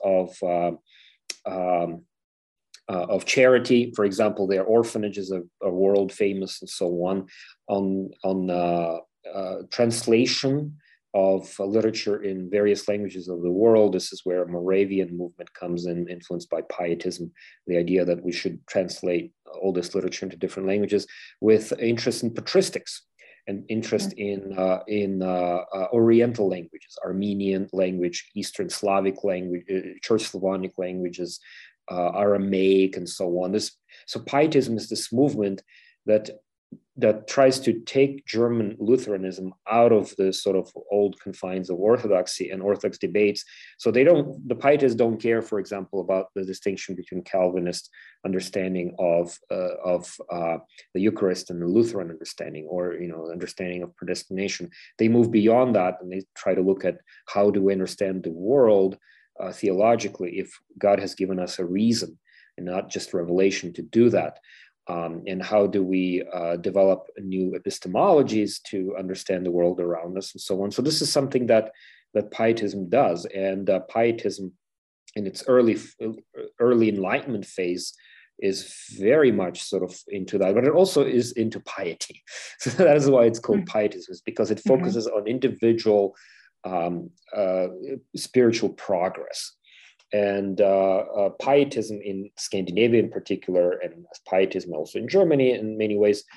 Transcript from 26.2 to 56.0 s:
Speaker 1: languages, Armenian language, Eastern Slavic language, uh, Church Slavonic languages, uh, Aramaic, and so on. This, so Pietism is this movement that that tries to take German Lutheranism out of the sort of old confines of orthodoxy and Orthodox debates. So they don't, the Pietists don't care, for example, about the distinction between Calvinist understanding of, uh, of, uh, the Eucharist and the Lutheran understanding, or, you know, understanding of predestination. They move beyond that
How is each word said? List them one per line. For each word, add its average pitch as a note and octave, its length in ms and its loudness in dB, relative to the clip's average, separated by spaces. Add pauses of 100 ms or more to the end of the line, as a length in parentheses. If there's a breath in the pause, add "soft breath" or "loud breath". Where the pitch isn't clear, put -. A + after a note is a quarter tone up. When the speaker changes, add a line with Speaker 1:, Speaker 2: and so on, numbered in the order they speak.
Speaker 1:
languages, F2 560 -8
Armenian G2 680 -2
language, F#2 640 -2
Eastern F#2+ 340 -8
Slavic G2 540 -2
language, F2+ 440 -4
uh, F#2 320 -6
Church A2 220 0
Slavonic F#2+ 560 -4
languages, F#2 640 -6 (500 loud breath)
uh, F2+ 260 -2
Aramaic, F#2+ 800 4
and F2+ 120 -10
so - 180 -4 (160)
on. F#2 80 -2
This, G#2 220 -2 (340 soft breath)
so - 140 -8
Pietism C#3 560 2
is - 120 -8
this - 240 -8
movement G#2+ 520 0 (420 soft breath)
that G#2+ 240 2 (640)
that A2 320 2
tries C3 320 4
to A#2 220 0
take C#3 460 0
German A2+ 520 0
Lutheranism F#2+ 760 -2 (120)
out A#2 260 6
of G2+ 240 2
the F#2+ 140 2
sort F#2+ 260 0
of F2+ 140 -4 (200)
old G2+ 280 2
confines F#2 520 -8
of F2 100 -4
orthodoxy G#2 680 0
and F#2+ 120 -10
Orthodox G2 360 -2
debates. G2+ 440 0 (360 loud breath)
So A#2 120 0
they B2 140 4
don't, D3+ 420 4
the A#2+ 80 -2
Pietists C#3 400 4
don't A2+ 220 2
care, A2+ 240 0
for A2 180 -4
example, G2 420 -6
about F#2+ 340 0
the G2 100 -6
distinction F#2+ 500 -6
between F2+ 300 -10
Calvinist F2+ 640 -2 (380 loud breath)
understanding F#2 720 -4
of, F2 400 0 (120)
uh, F2+ 320 -4
of, F2+ 320 -2 (160)
uh, E2 280 -4 (340 soft breath)
the F#2+ 80 -2
Eucharist F#2+ 480 0
and F2 140 -8
the E2+ 40 -4
Lutheran G2 440 2
understanding, D#2 580 -12
or, F2+ 260 -4
you F2 140 -8
know, D#2+ 240 -10
understanding F2+ 500 -8
of E2+ 140 -14
predestination. F#2 720 -6 (280 loud breath)
They A2+ 100 4
move A#2 220 4
beyond A#2 460 4
that F#2 260 2